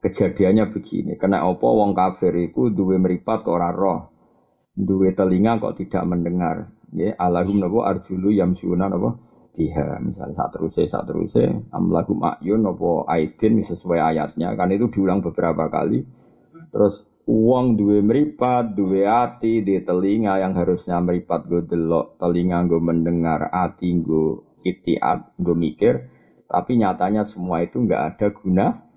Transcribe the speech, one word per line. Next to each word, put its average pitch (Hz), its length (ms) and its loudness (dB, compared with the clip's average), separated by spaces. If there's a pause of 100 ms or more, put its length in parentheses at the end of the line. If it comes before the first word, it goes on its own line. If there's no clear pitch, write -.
Kejadiannya 98 640 2
begini, - 480 -6
kena 92 320 0
apa 90 160 -2
wong 104 320 4
kafir 92 400 0
iku 87 320 0
duwe 95 320 2
mripat 92 480 -2
ora 87 240 0
roh. 92 400 -2 (640)
Duwe 95 400 2
telinga 98 400 2
kok - 240 -6
tidak 92 240 -4
mendengar. 87 720 -2 (160)
Nggih, 95 240 -2
alahum 92 400 0
napa 98 220 0 (100)
arjulu 92 400 -2
yamsuna 92 640 0
napa? 104 240 -2 (400)
Biha. 73 480 -4
Misal - 320 -8
sak - 240 -6
teruse, - 320 -2
sak - 160 -6
teruse, - 640 0
am 92 160 0
lahum 85 320 0
ayun 101 480 0
napa 82 480 -2
aidin 110 480 2
sesuai 85 320 -4 (160)
ayatnya. 80 480 -4
Kan 92 160 2
itu 117 160 0
diulang 95 320 0
beberapa 82 480 -2
kali. 76 320 0 (640)
Terus 104 400 0 (160)
wong 117 560 2
duwe 104 240 4
mripat, 120 720 0
duwe 98 320 2
ati, 113 560 0
duwe 95 200 2
telinga 98 560 0
yang 95 120 -2
harusnya 87 480 -2
mripat 87 480 -2
nggo 87 160 0
delok, 82 420 -2 (140)
telinga 87 480 0
nggo 82 120 2
mendengar, 82 680 0
ati 90 480 -4
nggo 78 680 -2
itiat, - 760 -2
nggo 87 160 0
mikir. 98 380 0 (500)
Tapi 104 320 -2
nyatanya 104 480 0
semua 90 400 -4
itu - 160 -6
enggak 104 220 0 (120)
ada 104 220 0
guna 95 300 2 (300)